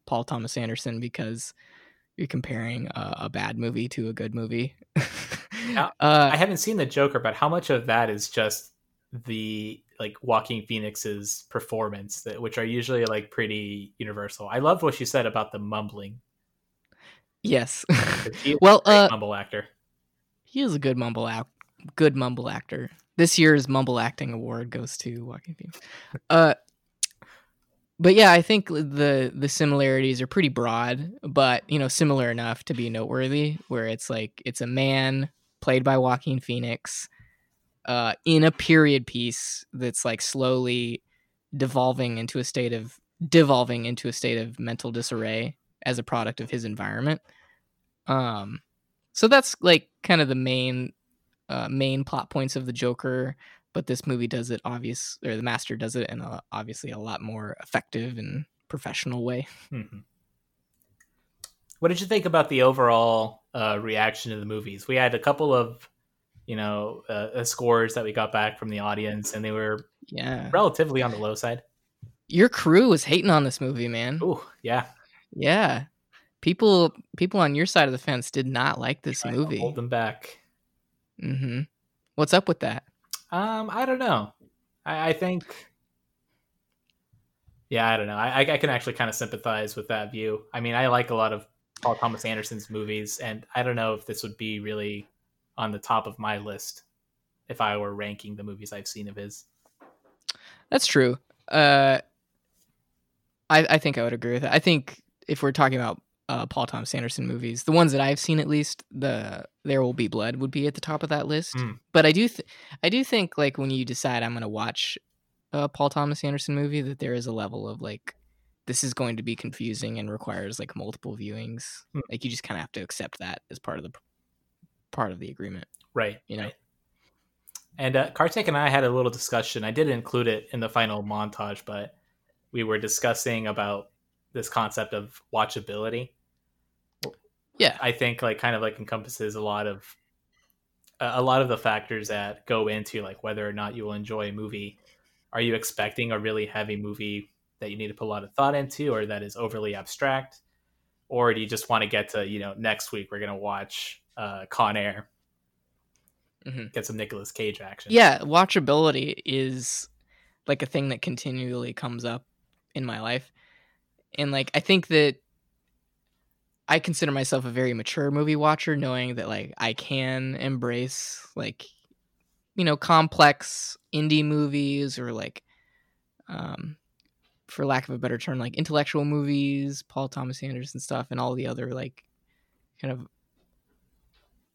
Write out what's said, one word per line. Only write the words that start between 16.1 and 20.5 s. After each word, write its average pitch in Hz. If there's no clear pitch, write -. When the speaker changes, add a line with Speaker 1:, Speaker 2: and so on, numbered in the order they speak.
Speaker 1:
Yes. 127
<laughs> -
Speaker 2:
'Cause -
he 143
is 147
Speaker 1:
Well, 202
Speaker 2:
a 202
great 208
Speaker 1:
uh, 202
Speaker 2:
mumble 104
actor. 101
Speaker 1:
he -